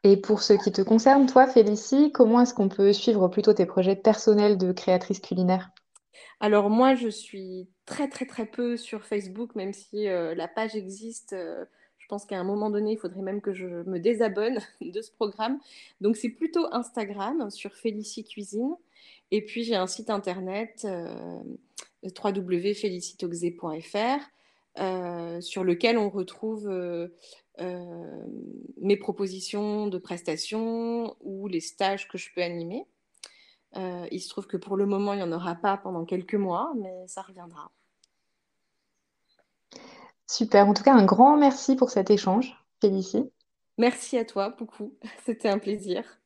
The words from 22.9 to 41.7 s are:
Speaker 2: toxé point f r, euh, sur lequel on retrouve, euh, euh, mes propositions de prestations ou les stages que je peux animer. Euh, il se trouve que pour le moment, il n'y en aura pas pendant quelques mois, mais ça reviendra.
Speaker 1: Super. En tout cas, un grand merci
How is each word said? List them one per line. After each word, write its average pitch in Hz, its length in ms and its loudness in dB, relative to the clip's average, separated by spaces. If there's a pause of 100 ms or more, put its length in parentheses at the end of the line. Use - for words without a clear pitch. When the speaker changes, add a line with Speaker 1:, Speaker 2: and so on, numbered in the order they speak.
Speaker 2:
toxé 170 340 -6
point 165 280 -8
f - 140 -16
r, 240 260 -2 (600)
euh, 175 600 -6
sur 185 240 -8
lequel 185 340 2
on 208 120 0
retrouve, 208 580 -8
euh, 175 400 -6 (540)
euh, 175 640 -12 (560)
mes 202 160 4
propositions 208 880 -4
de 185 100 -4
prestations 226 1200 -6
ou 196 260 -10
les 175 140 -4
stages 196 480 -4
que 185 80 -12
je - 160 -12
peux 175 80 -4
animer. 175 460 -6 (880)
Euh, 180 340 -8
il 185 80 -8
se - 80 -12
trouve - 200 -12
que 190 100 -8
pour 190 180 -6
le 196 100 0
moment, 202 280 -2
il 202 40 -4
n'y 196 60 -4
en 170 80 -4
aura 170 240 -6
pas 196 220 -2
pendant 180 260 -8
quelques 180 320 -6
mois, 202 420 -2
mais 185 300 -10
ça 190 140 -14
reviendra. 175 500 -20 (2500)
Speaker 1:
Super. 208 420 6
En 202 40 4
tout - 100 -2
cas, 277 100 8
un 220 100 10
grand 233 320 8
merci 269 400 4